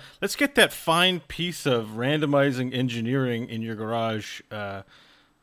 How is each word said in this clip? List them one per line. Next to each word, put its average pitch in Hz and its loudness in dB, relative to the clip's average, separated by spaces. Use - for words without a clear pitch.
let's 196 -4
get 277 0
that 202 6
fine 175 2
piece - -6
of 117 2
randomizing 139 2
engineering 123 0
in 113 -6
your 113 -6
garage, 110 -2
uh, 101 -8